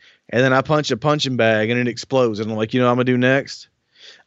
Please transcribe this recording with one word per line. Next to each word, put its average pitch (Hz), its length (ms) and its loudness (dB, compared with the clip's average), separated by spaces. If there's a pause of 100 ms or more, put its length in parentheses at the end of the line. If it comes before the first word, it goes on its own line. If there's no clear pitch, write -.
(300)
And 120 120 2
then 131 100 4
I 131 100 4
punch 151 280 -2
a 123 60 -2
punching 147 400 -2
bag 110 340 2
and 120 80 -2
it 123 100 -2
explodes. 117 520 -2
And 110 100 -6
I'm 110 60 -6
like, 110 160 -4
"You 127 80 0
know 123 60 4
what 120 60 4
I'm 123 40 0
gonna 123 80 -2
do 123 140 0
next? 131 500 -2 (580)